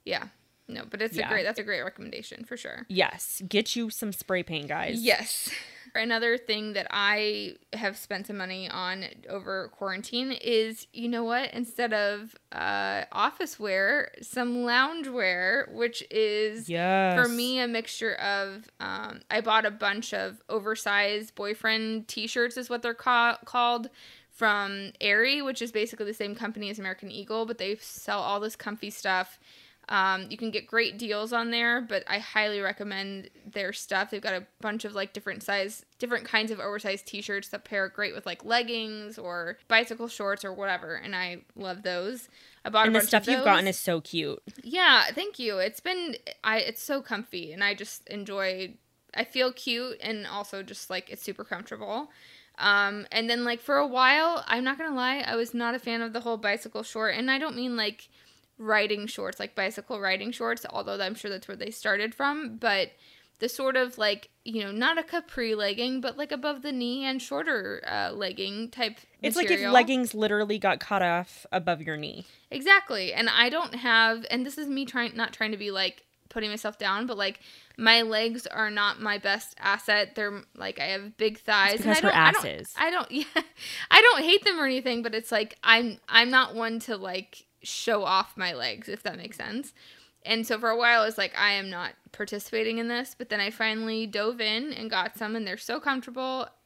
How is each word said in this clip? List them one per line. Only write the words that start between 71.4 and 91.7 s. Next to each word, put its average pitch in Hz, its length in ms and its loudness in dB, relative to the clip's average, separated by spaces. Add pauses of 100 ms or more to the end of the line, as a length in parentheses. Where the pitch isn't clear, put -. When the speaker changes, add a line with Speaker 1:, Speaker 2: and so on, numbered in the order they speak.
Speaker 2:
above 170 280 0
your 156 160 -6
knee. 151 280 -10 (260)
Speaker 1:
Exactly. 269 640 4
And 226 160 2
I 240 200 6
don't 311 260 -2
have, 226 560 4
and 247 140 -2
this 277 120 -10
is 302 100 -6
me 277 180 -2
trying, 240 300 -4
not 226 180 -4
trying 214 180 -2
to 214 60 -6
be, 202 140 -6
like, 190 340 -2 (240)
putting 214 200 -6
myself 214 280 -6
down, 202 280 -2
but, 226 120 -6
like, 202 220 -2 (380)
my 226 240 6
legs 226 460 0
are 214 240 -2
not 208 300 0
my 208 160 0
best 202 420 -2
asset. 208 560 2
They're, 208 280 -4 (120)
like, - 240 -8
I 143 80 -2
have 202 300 -6
big 214 220 0
thighs. 202 360 4
Speaker 2:
It's 226 80 0
because 208 140 6
Speaker 1:
and - 0 -
I 214 40 4
Speaker 2:
her - 100 6
Speaker 1:
don't, - 40 8
Speaker 2:
ass 160 80 10
Speaker 1:
I 311 80 12
don't, - 180 2 (100)
Speaker 2:
is. - 160 -12
Speaker 1:
I 320 160 2
don't, 349 200 -2
<laughs> - 240 -2
yeah, 320 80 2 (480)
I 381 100 12
don't 453 220 10
hate 349 220 6
them 370 140 4
or 294 60 2
anything, 254 380 0
but 233 120 -4
it's 220 160 -4
like, 220 320 0
I'm, 226 440 6
I'm 233 240 8
not 254 240 6
one 226 260 -2
to, 226 160 -6
like, 190 480 -8 (160)
show - 440 0
off 190 320 4
my 180 160 -2
legs, 123 360 -4
if 208 140 -8
that 185 140 -6
makes - 200 -14
sense. - 360 -6 (520)
And 226 200 0
so 220 140 -2
for 233 100 2
a 226 80 2
while, 233 260 6
it's 220 140 0
like, 196 200 -2
I 202 140 4
am 196 180 -2
not 175 240 -8 (180)